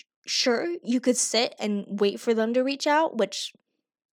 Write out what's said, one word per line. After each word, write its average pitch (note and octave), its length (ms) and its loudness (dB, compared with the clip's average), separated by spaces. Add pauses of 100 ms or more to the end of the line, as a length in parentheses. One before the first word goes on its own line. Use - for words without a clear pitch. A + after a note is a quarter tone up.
(260)
sure, E4+ 580 -2
you A#3+ 160 0
could B3 160 2
sit - 420 0
and G#3 300 -4
wait G3+ 320 0
for A#3 140 0
them A3+ 200 0
to B3+ 80 2
reach C#4 240 -2
out, D4+ 300 2
which, - 360 -2 (600)